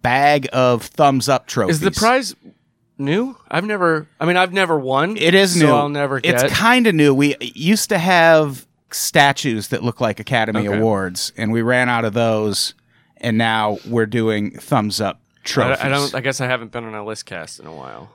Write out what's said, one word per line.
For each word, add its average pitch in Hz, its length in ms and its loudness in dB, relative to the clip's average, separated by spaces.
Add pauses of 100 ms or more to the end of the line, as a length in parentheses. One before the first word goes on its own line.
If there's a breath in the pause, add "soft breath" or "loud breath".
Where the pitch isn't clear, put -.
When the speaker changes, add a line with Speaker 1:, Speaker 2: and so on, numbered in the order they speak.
Speaker 1:
bag 139 500 2
of 123 320 2
Thumbs 135 460 2
Up 131 180 0
trophies. 131 300 0
Speaker 2:
Is - 20 -6
the 180 120 0
prize 233 440 0 (600)
new? 202 400 -2 (120)
I've 170 140 -2
never, 175 460 -2 (100)
I 160 60 -4
mean, 175 100 2
I've 185 160 2
never 180 260 0
won, 139 380 0
Speaker 1:
It 170 200 2
is 185 220 4
Speaker 2:
so 156 100 6
Speaker 1:
new. 151 40 4
Speaker 2:
I'll 147 160 2
never 143 340 -2
Speaker 1:
It's 127 220 2
Speaker 2:
get. 147 80 0
Speaker 1:
kinda 226 400 2
new. 147 220 6
We 139 260 2
used 160 520 -2
to 202 60 0
have 165 720 4 (240)
statues 139 760 0
that - 140 -4
look 120 180 -4
like 110 180 -2
Academy 107 480 -2
Speaker 2:
Okay. 101 100 -2
Speaker 1:
Awards, 98 600 -2
and 107 120 -4
we 117 120 0
ran 123 260 0
out 120 160 0
of 110 100 -2
those, 110 600 -2 (420)
and 110 220 -2
now 110 400 0 (100)
we're 113 180 0
doing 110 460 -2
Thumbs 107 480 -4
Up 98 220 -6
Speaker 2:
I, - 260 -18
Speaker 1:
trophies. 127 380 -2
Speaker 2:
I - 20 -2
don't, 139 260 -2
I 139 60 -6
guess 131 220 -6
I 127 60 -4
haven't 117 260 -6
been 120 100 -10
on 110 100 -12
a 107 120 -10
list 110 200 -12
cast 82 360 -14
in 73 60 -18
a 80 60 -16
while. 65 420 -16